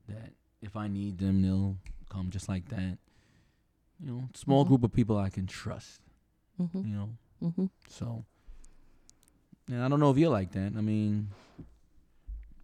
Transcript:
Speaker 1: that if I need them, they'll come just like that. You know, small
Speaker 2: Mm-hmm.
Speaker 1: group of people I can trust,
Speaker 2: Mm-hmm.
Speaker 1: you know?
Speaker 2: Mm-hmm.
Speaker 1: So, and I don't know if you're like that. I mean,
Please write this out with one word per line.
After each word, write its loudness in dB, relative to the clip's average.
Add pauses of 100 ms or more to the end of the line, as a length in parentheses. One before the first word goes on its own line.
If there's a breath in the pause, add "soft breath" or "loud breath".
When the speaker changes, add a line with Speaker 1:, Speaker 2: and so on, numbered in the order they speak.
Speaker 1:
that -14 (280)
if -12
I -6
need -4
them, 4
they'll 2 (340)
come -6
just -8
like -6
that. -6 (1000 soft breath)
You -10
know, -8
small 6
Speaker 2:
Mm-hmm. 2
Speaker 1:
group 4
of 2
people 2
I 0
can -4
trust, -10 (600)
Speaker 2:
Mm-hmm. -4
Speaker 1:
you -2
know? -4 (340)
Speaker 2:
Mm-hmm. -2 (220)
Speaker 1:
So, -8 (1400 soft breath)
and -4
I 2
don't 4
know 8
if 6
you're 6
like 2
that. -2
I -4
mean, 0 (1400 loud breath)